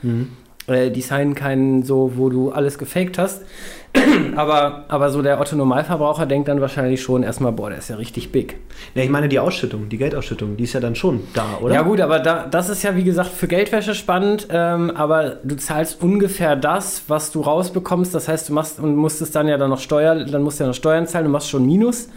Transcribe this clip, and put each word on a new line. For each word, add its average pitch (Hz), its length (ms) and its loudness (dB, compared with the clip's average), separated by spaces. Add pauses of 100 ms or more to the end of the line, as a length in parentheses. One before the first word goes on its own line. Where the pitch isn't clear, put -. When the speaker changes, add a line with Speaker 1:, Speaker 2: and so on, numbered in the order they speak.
Speaker 1:
Mhm. 120 280 -2 (360)
Speaker 2:
Äh, 127 240 2
die 123 120 -4
signen 143 320 0
keinen 135 500 2
so, 131 320 2
wo 131 140 2
du 127 200 0
alles 143 280 -2
gefaked 180 400 -4
hast. 190 240 -2 (520)
<clears throat> 214 400 4
Aber, 147 540 2
aber 143 220 2
so 139 120 0
der 139 180 2
Otto-Normalverbraucher 147 840 0
denkt 139 220 0
dann 143 120 0
wahrscheinlich 131 400 0
schon 127 220 0
erstmal, 117 300 -2
„Boah, 104 180 -6
der - 80 -10
ist - 120 -14
ja 113 60 -10
richtig - 360 -10
big.“ - 240 -2 (400)
Speaker 1:
Ja, 131 80 2
ich 127 60 0
meine 143 180 2
die 135 100 4
Ausschüttung, 107 500 -2
die 110 100 -6
Geldausschüttung, 113 580 -4
die 120 80 -2
ist 113 80 -6
ja 135 80 -2
dann 117 160 -2
schon 147 240 0 (120)
da, 107 280 -4
oder? 120 140 2
Speaker 2:
Ja 151 80 2
gut, 190 180 2
aber 156 180 2
da, 160 320 0
das 180 200 0
ist 190 120 -4
ja 196 140 0
wie 185 80 2
gesagt 180 260 2
für - 160 -4
Geldwäsche 208 480 0
spannend, 202 560 0
ähm, 170 460 2
aber 151 480 2
du 139 120 -2
zahlst 160 460 -4
ungefähr 180 540 2
das, 165 500 -2
was 151 240 -2
du 156 120 -2
rausbekommst. 180 720 0
Das - 140 -4
heißt, 160 220 -4
du 147 40 -4
machst 151 280 -2
und 147 160 2
musst 151 260 0
es - 80 -6
dann 151 160 0
ja 147 120 2
dann 135 120 2
noch 131 100 0
Steuer-, 156 440 2
dann 143 180 0
musst 143 160 -2
du 147 60 0
ja 131 40 2
noch 123 60 -2
Steuern 160 320 2
zahlen, 165 200 0
du 147 40 4
machst 143 200 0
schon 131 140 2
Minus. 220 520 2